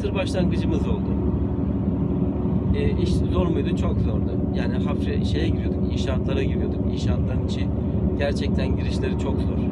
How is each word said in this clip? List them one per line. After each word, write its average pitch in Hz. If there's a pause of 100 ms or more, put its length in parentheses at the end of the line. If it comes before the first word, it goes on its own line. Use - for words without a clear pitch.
tır 196
başlangıcımız 185
oldu. - (1600)
E, 143 (120)
iş -
zor -
muydu? 156
Çok -
zordu. - (240)
Yani - (100)
hafif -
şeye -
giriyorduk, -
inşaatlara -
giriyorduk. - (120)
İnşaatların -
içi - (500)
gerçekten -
girişleri -
çok -
zor, - (140)